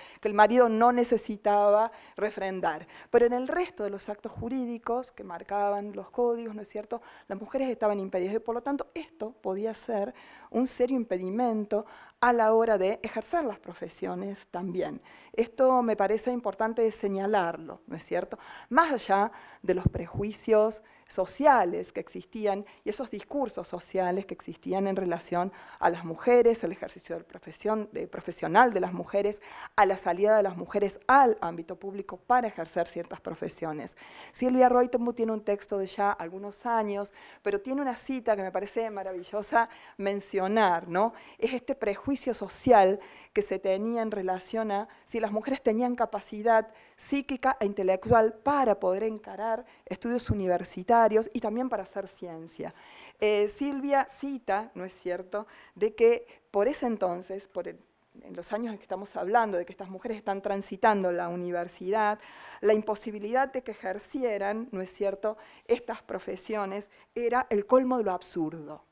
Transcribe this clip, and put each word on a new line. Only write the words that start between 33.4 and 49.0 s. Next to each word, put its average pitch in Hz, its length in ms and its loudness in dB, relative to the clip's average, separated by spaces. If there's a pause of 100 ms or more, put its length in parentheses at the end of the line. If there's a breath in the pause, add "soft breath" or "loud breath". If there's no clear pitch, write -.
Silvia 254 380 4
Roitemu 240 420 2
tiene 226 220 -2
un 214 100 -6
texto 202 340 -4
de 190 100 -4
ya 202 240 0
algunos 196 540 -10
años, 208 480 -2 (280 loud breath)
pero 202 180 -2
tiene 262 220 -4
una 254 140 -4
cita 233 420 -2
que 196 60 -4
me 185 80 -4
parece 202 380 -4
maravillosa 202 800 -2 (300 loud breath)
mencionar, 196 920 0
¿no? 190 260 0 (240 loud breath)
Es 247 160 -2
este 262 220 -4
prejuicio 240 580 -4
social 202 680 6 (320 loud breath)
que 208 80 2
se 190 180 -4
tenía 208 420 -2
en 220 100 -4
relación 202 600 -4
a 202 180 -4 (160 loud breath)
si - 160 -6
las 214 100 -2
mujeres 214 300 -2
tenían 240 340 2
capacidad 220 720 2 (300 soft breath)
psíquica 262 640 -2
e 214 40 2
intelectual 202 680 2
para 262 460 2
poder 190 240 0